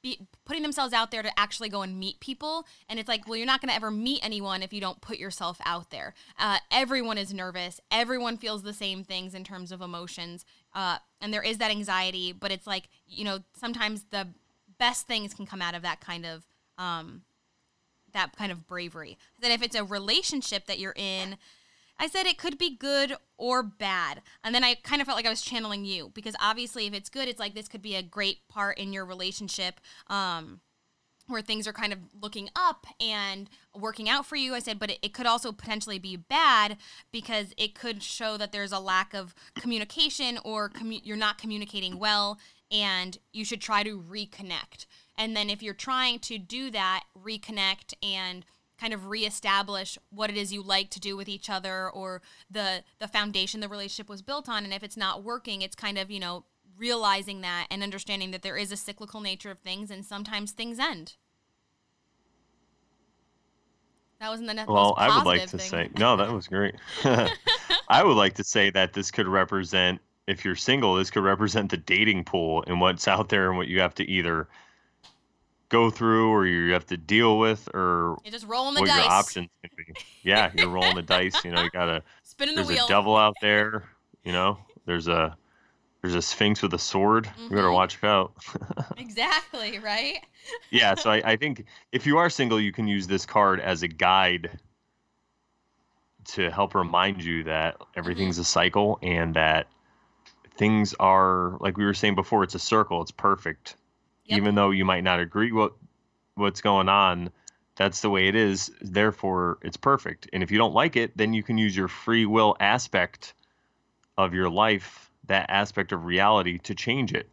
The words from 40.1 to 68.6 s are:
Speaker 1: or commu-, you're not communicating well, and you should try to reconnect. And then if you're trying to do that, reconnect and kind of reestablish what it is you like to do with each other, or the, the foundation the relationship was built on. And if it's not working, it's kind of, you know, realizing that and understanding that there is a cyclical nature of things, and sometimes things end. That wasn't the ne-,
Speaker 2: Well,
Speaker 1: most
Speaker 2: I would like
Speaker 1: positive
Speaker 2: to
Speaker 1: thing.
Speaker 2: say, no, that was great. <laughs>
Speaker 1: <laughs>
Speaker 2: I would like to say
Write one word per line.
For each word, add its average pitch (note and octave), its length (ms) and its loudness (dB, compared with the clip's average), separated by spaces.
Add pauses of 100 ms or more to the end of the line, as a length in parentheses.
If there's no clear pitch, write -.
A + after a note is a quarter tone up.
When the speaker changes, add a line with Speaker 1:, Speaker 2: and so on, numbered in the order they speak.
Speaker 1:
or G#3 260 -6
commu-, A3 340 -12
you're G#3 120 -10
not G#3+ 220 -2
communicating G#3 600 -10
well, G#3 400 -2 (320)
and F#3+ 480 -2 (140)
you G#3+ 120 -10
should G#3+ 160 -8
try G#3 220 0
to G#3 180 -6
reconnect. F#3 840 -12 (320)
And A3 180 -4
then G#3 140 -2
if G#3 120 -8
you're G#3 120 -10
trying B3+ 460 -2
to A3+ 180 -10
do A#3+ 320 -10
that, G3 340 -2 (160)
reconnect G3+ 840 -6
and F#3 420 -8 (340)
kind A3+ 140 -6
of F#3+ 140 -10
reestablish G3+ 920 -4 (120)
what G#3 200 -4
it G3+ 60 -8
is G3+ 160 -6
you G3+ 100 -8
like G3 280 -2
to G3 100 -12
do G3 160 -8
with G3 120 -12
each G3 220 -12
other, F#3+ 400 -6
or F#3 320 -12 (280)
the, F#3+ 340 -6 (160)
the G#3 80 -10
foundation G#3 520 -2
the G#3 80 -8
relationship G3+ 400 -12
was G3 140 -16
built C#4+ 260 -8
on. G#3+ 160 -4
And G3 100 -8
if G3 100 -10
it's G3+ 120 -14
not G3 280 -4
working, A3+ 380 -8
it's F#3+ 120 -10
kind G3+ 240 -6
of, F#3+ 120 -6
you G3 100 -10
know, F3 240 -10 (320)
realizing G3+ 640 -2
that F3 300 -6
and G3 120 -6
understanding G3 500 -6
that F#3 100 -12
there F#3+ 160 -6
is G3+ 120 -6
a G3+ 60 -10
cyclical G#3 460 -12
nature F#3+ 280 -8
of F#3+ 100 -16
things, G3 300 -12
and G3+ 140 -14
sometimes G#3 480 -8
things A#3 260 -10
end. A#3+ 360 -6 (3000)
That A3 80 -8
wasn't A3+ 200 -8
the G#3+ 60 -6
ne-, A3 120 -6
Speaker 2:
Well, G3+ 280 6
Speaker 1:
most - 20 -
Speaker 2:
I G#3 140 6
would A#3 140 6
like F2+ 200 4
Speaker 1:
positive - 20 -8
Speaker 2:
to F#2 120 -8
Speaker 1:
thing. - 20 -6
Speaker 2:
say, E2+ 340 -2
no, A2+ 220 6
that G#2 160 2
was G2+ 160 -6
great. G2 260 0 (300)
<laughs> - 0 -
Speaker 1:
<laughs> - 840 2
Speaker 2:
I B2 140 8
would D#3+ 140 8
like G2 180 6
to G#2 100 -6
say G2 260 4